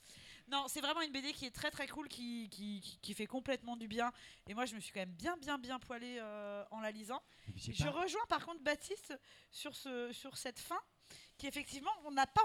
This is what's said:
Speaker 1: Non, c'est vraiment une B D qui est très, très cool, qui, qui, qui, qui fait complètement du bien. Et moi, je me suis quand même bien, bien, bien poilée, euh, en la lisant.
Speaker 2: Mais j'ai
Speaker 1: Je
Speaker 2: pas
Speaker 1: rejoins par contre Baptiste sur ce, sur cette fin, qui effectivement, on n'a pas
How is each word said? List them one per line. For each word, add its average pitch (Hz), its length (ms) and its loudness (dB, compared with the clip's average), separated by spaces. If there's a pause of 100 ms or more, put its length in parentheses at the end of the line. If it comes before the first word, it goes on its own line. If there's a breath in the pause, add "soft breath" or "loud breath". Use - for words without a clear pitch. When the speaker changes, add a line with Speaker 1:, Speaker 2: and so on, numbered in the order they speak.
(480 loud breath)
Speaker 1:
Non, 277 200 4
c'est 294 120 0
vraiment 302 220 4
une 311 80 2
B 262 100 0
D 285 120 0
qui 285 140 -4
est 240 40 -2
très, 302 220 0
très 277 160 -2
cool, 294 180 -4
qui, 233 460 -4
qui, 202 280 -4
qui, - 220 -10
qui 202 120 -4
fait 214 120 -2
complètement 254 500 0
du 226 120 -6
bien. 233 240 4 (340 loud breath)
Et 202 80 -4
moi, 240 100 2
je 220 120 -4
me 208 40 -6
suis - 120 -8
quand 202 80 -2
même 185 100 -2
bien, 240 280 0
bien, 277 200 0
bien 247 220 -2
poilée, 247 400 -4
euh, 208 500 -4
en 220 100 -4
la 214 120 2
lisant. 220 280 -4 (280 soft breath)
Speaker 2:
Mais 98 80 -6
j'ai 117 160 -4
Speaker 1:
Je - 100 4
Speaker 2:
pas 294 80 6
Speaker 1:
rejoins 359 380 2
par 320 180 4
contre 339 160 -6
Baptiste 294 560 0 (320 soft breath)
sur - 240 -6
ce, 247 380 -2
sur 262 240 -8
cette - 240 -4
fin, 349 180 -2 (580 loud breath)
qui 277 120 -2
effectivement, 285 420 -2 (140)
on 294 80 -4
n'a 269 160 8
pas 427 160 10